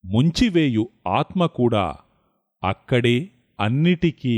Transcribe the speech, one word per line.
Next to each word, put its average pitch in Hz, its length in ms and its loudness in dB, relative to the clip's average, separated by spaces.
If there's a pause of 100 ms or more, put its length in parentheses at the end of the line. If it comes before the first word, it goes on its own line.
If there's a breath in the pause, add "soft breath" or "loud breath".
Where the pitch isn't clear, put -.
ముంచివేయు 147 800 0 (240)
ఆత్మ 135 380 -2
కూడా 117 380 0 (800)
అక్కడే 120 540 0 (420)
అన్నిటికీ 151 800 0